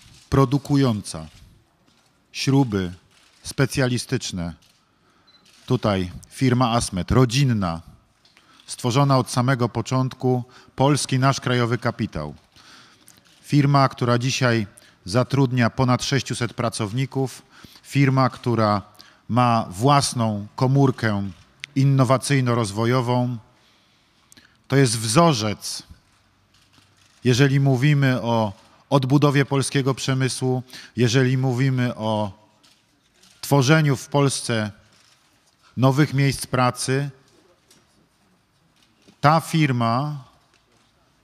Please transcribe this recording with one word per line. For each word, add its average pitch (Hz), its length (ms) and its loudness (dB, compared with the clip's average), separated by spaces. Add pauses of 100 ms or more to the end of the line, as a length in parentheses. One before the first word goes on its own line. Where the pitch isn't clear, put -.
(300)
produkująca 131 1000 0 (1040)
śruby 107 640 0 (500)
specjalistyczne. 123 1080 -4 (1120)
Tutaj 98 460 -2 (180)
firma 123 420 0
Asmet, 104 400 -4
rodzinna, 117 680 0 (840)
stworzona 135 520 0
od 120 140 -2
samego 123 380 0
początku, 127 720 -4 (320)
polski 131 440 0
nasz 135 200 2
krajowy 123 380 0
kapitał. 82 580 -6 (1080)
Firma, 139 460 2
która 120 280 0
dzisiaj 120 500 0 (380)
zatrudnia 117 640 0
ponad 123 340 0
sześciuset 123 500 -4
pracowników, 123 880 -6 (420)
firma, 135 460 2
która 110 520 0 (480)
ma 117 400 2
własną 113 840 0
komórkę 127 760 0 (460)
innowacyjno-rozwojową. 123 1600 0 (1300)
To 131 80 -2
jest 123 220 4
wzorzec, 113 840 0 (1400)
jeżeli 131 360 4
mówimy 135 600 2
o 113 320 0 (360)
odbudowie 139 560 2
polskiego 135 500 -2
przemysłu, 127 680 -4 (320)
jeżeli 127 420 2
mówimy 131 580 -2
o 107 360 -4 (1120)
tworzeniu 143 540 2
w - 120 -12
Polsce 120 640 -2 (1080)
nowych 131 360 2
miejsc 135 340 0
pracy. 131 640 -2 (2000)
Ta 156 200 4
firma 135 840 -2 (1000)